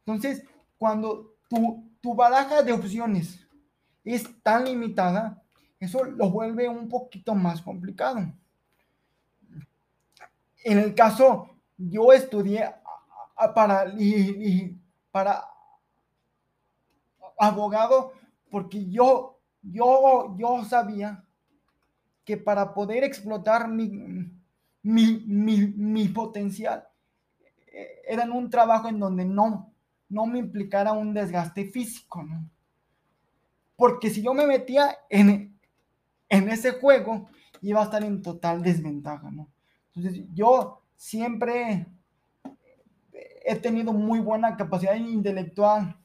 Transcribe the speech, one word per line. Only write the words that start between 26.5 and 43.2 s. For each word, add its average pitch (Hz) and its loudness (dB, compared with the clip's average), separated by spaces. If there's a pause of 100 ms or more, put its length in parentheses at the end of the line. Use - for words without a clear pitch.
eh, - -20
era 233 -4
en 233 -8
un 247 -6
trabajo 226 4
en 214 -6
donde 190 -2
no, 202 -2 (360)
no 214 -4
me 240 -4
implicara 202 -2
un 214 -4
desgaste 180 -4
físico, 196 -12
¿no? 160 -12 (1300)
Porque 240 2
si 208 -6
yo 247 -2
me 294 2
metía 269 0 (100)
en, 202 4 (720)
en 196 4
ese 226 -2
juego, 247 2 (340)
iba 208 0
a 214 4
estar 208 -4
en 208 -4
total 170 -4
desventaja, 151 -4
¿no? 151 -16 (460)
Entonces, 185 -8 (100)
yo 220 2 (140)
siempre 233 -4 (1600)